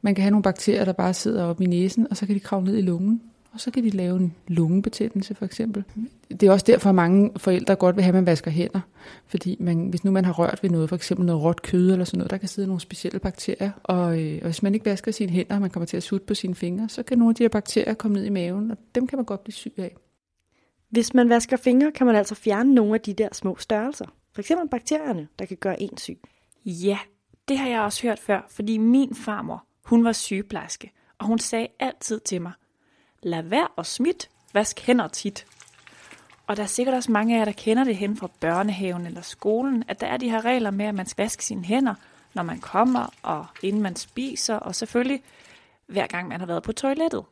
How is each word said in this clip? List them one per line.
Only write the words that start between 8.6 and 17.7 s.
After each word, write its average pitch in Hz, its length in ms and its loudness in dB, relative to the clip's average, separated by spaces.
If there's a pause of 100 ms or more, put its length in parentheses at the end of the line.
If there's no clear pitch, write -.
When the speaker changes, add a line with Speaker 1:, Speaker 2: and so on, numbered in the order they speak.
Speaker 1:
Fordi 180 340 -4
man, 175 280 0
hvis 175 160 -4
nu 196 60 4
man 190 140 4
har 180 80 2
rørt 170 300 0
ved 190 80 0
noget, 160 180 2
for 180 80 -2
eksempel 175 300 -2
noget 165 160 2
råt 170 200 0
kød 185 300 4
eller 185 120 2
sådan 180 140 -4
noget, - 120 -4
der 196 80 -4
kan 190 100 -8
sidde 196 200 -4
nogle 185 120 -2
specielle - 380 -8
bakterier. - 520 -4 (120)
Og, 175 400 0
øh, 156 200 -4
og - 20 -14
hvis 165 180 -4
man 196 120 2
ikke 214 120 -2
vasker 208 260 -2
sine 196 200 -2
hænder, 180 220 0
og 202 60 0
man 190 100 -2
kommer 170 160 -4
til 170 100 -6
at 180 60 -4
sutte 196 240 -4
på 208 80 -2
sine 185 200 -4
fingre, 185 340 -4
så - 140 -10
kan 247 160 0
nogle 233 120 6
af 226 40 4
de 240 100 2
her 226 40 6
bakterier 220 460 0